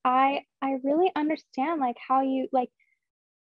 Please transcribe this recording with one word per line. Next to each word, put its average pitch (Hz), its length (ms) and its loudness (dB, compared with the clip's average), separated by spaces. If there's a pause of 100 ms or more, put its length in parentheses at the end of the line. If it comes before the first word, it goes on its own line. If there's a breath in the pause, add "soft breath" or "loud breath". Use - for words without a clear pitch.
I, 262 440 2 (160)
I 269 200 -2
really 320 320 2
understand, 302 680 -4
like, 247 180 -2
how 269 240 0
you, 262 280 -2
like, 254 200 0 (720)